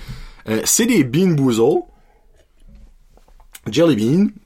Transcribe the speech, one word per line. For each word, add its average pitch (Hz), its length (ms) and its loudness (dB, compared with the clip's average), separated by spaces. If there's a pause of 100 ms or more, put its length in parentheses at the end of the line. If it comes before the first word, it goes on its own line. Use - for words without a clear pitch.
(480)
Euh, 110 160 -2
c'est - 220 0
des 226 160 2
Bean 156 300 0
Boozled, 135 500 2 (1900)
Jelly 147 260 2
Bean, 147 320 0 (180)